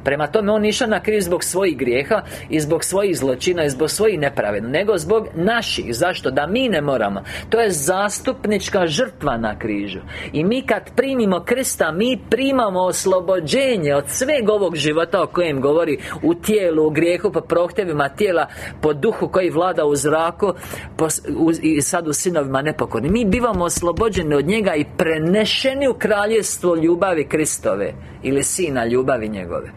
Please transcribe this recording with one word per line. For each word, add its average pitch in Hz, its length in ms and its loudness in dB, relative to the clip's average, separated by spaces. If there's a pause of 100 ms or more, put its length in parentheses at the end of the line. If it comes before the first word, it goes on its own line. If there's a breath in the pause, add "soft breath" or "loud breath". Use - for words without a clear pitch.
Prema 147 220 0
tome, 208 260 2
on 214 120 2
išao 214 240 0
na 208 120 0
križ 214 240 0
zbog 170 200 -2
svojih 180 320 0
grijeha 135 460 0 (260 loud breath)
i 156 120 0
zbog 151 240 0
svojih 190 340 0
zločina 139 460 0
i 147 60 2
zbog 143 200 -2
svojih 202 280 2
nepravednosti, 120 600 -2
nego 202 200 2
zbog 190 360 0
naših. 190 560 -2
Zašto? 139 400 -2
Da 143 160 0
mi 247 220 0
ne 170 120 2
moramo. 110 420 0 (280 loud breath)
To 226 100 4
je 220 100 4
zastupnička 196 1160 0
žrtva 151 500 -2
na 107 220 -4
križu. 101 400 -4 (340 loud breath)
I 147 120 0
mi 247 180 0
kad 226 340 -2
primimo 240 480 2
Krista, - 480 -2
mi 220 260 0 (120)
primamo 240 500 2
oslobođenje 185 1120 2
od 143 140 2
sveg 262 420 0
ovog 190 260 2
života 160 460 0
o 147 40 0
kojem 156 340 0
govori, 147 380 2 (240 loud breath)
u 165 120 4
tijelu, 170 520 2
u 156 40 4
grijehu, 175 420 2
po 165 80 0
prohtjevima 165 680 0
tijela, 175 380 0 (340 loud breath)
po 151 120 2
duhu 165 360 0
koji 185 220 2
vlada 170 340 0
u 147 120 4
zraku, 165 560 0 (440 loud breath)
po 156 140 0
s-, - 120 -4 (140)
u, 165 140 4 (120)
i 156 200 2
sad 170 260 -2
u 147 40 -2
sinovima 139 500 0
nepokorni. 139 480 -2
Mi 233 140 2
bivamo 185 400 2
oslobođeni 175 680 0
od 143 120 2
njega 190 280 2
i 147 100 0 (120)
prenešeni 208 920 2
u 233 60 2
kraljevstvo 202 840 0
ljubavi 170 480 2
Kristove 104 680 -2 (300 loud breath)
ili 139 200 0
sina 135 440 -2
ljubavi 123 420 0
njegove. 87 480 -6